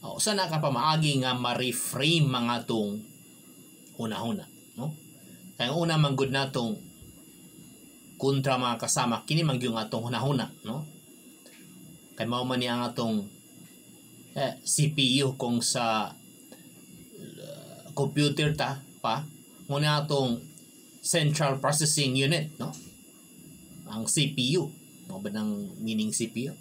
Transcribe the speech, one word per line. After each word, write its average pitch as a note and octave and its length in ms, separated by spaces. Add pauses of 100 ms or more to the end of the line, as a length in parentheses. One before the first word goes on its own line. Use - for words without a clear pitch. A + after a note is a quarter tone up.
O, G2 160
sa G#3 160
na F3+ 160
ka D#3 80
pa D3+ 80
maagi D3+ 520
nga B2+ 120
ma-reframe B2+ 960
mga A#2+ 400
tong G#2+ 320 (960)
hunahuna, F#3+ 480 (320)
no? D#3 160 (640)
Kaya B2 160
una, E3 240
manggod C#3 320
natong B2 480 (1400)
kontra, C3+ 400
mga A#2+ 240
kasama, A#2 400
kini D#3 160
mangyong B2 400
atong A#2 320
hunahuna, B2 400 (160)
no? D3 160 (1400)
Kay A2+ 80
mao B2 160
man B2+ 160
ni B2 80
ang A#2+ 160
atong, A2+ 480 (1040)
eh, C3+ 240
C - 320
P C3+ 320
U B2+ 160
kung A#2+ 240
sa, A2+ 480 (1040)
uh, - 680 (120)
computer D3 560
ta C3+ 320 (160)
pa, B2 240 (480)
muna D3+ 320
atong C3+ 320 (640)
Central D3 640
Processing D3+ 480
Unit, D3 480
no? - 160 (1120)
Ang A2 160
C - 320
P C3+ 240
U. C#3 80 (400)
Mao F#3+ 120
ba G#2 120
nang G2+ 480
meaning G#2+ 320
C A2 160
P B2+ 200
U? D3+ 120